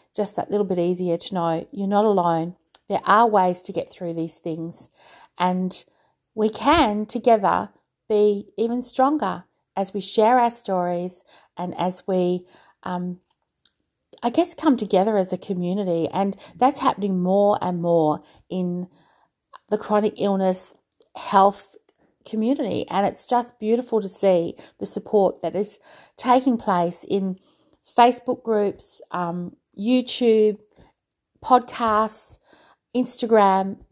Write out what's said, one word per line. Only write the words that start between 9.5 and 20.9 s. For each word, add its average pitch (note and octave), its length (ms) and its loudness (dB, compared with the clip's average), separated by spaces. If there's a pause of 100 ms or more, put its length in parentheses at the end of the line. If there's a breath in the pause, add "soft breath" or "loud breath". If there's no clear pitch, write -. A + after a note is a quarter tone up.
as G3 180 -6
we G3 80 -6
share A3+ 380 2
our A#3+ 100 4
stories F3+ 760 -4 (340 soft breath)
and F3 200 -8
as F#3 300 -4
we, F3+ 380 0 (380 soft breath)
um, F3+ 360 -8 (1040)
I A#3+ 60 0
guess, E4+ 240 0
come D4 240 2
together G3+ 400 2
as F#3 160 0
a F3+ 40 -4
community. F3+ 680 -2
And G3 300 -2 (180 loud breath)
that's C4+ 240 2
happening G3 420 0
more G3+ 400 2
and F3+ 200 -4
more E3 420 2 (260 soft breath)
in F3+ 380 -4 (840 soft breath)
the G#3 80 0
chronic G#3 400 0
illness F#3+ 580 -2 (400)